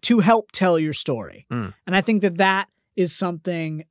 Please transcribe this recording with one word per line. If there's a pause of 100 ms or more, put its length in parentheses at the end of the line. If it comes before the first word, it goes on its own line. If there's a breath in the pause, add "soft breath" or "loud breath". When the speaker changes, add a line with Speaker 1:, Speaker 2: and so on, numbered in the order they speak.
Speaker 1:
to
help
tell
your
story.
Speaker 2:
Mm. (140)
Speaker 1:
And
I
think
that
that (280)
is
something